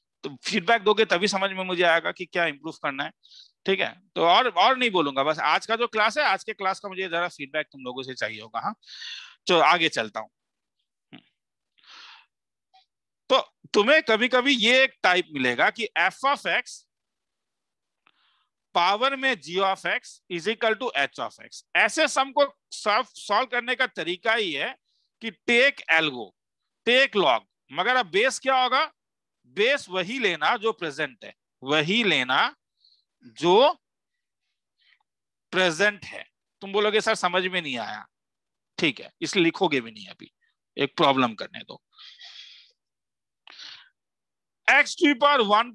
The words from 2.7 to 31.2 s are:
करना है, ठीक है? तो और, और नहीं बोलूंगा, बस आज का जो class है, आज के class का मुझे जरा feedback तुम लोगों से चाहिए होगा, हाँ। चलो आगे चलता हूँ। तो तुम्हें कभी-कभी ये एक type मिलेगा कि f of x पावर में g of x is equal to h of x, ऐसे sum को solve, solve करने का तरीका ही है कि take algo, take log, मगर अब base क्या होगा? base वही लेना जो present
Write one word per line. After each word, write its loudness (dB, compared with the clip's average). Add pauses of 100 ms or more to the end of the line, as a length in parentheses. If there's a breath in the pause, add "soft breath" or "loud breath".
करना -6
है, -10 (560 loud breath)
ठीक 0
है? -6 (120)
तो -2
और, 4
और 4
नहीं -2
बोलूंगा, 0
बस -2
आज 0
का -2
जो -2
class 0
है, 0
आज -2
के -10
class -6
का -14
मुझे -8
जरा -4
feedback -10
तुम -20
लोगों -10
से -14
चाहिए -8
होगा, -10
हाँ। -8 (760 loud breath)
चलो 4
आगे 4
चलता -6
हूँ। -16 (3000 loud breath)
तो 6 (340)
तुम्हें 4
कभी-कभी 2
ये 4
एक -4
type 2
मिलेगा 2
कि -6 (100)
f 0 (100)
of 0
x -4 (1900)
पावर 2
में -2
g -10
of 0
x -4 (300)
is -4
equal 0
to -4
h -4
of -8
x, -20 (120)
ऐसे 2
sum -2
को 0 (120)
solve, -2
solve -2
करने -4
का 0
तरीका -4
ही -2
है -6 (440)
कि -8
take 2 (100)
algo, -2 (480)
take 2
log, 2 (280)
मगर 0
अब 0
base 0
क्या 0
होगा? 0 (540)
base -2
वही -6
लेना 0
जो -4
present -8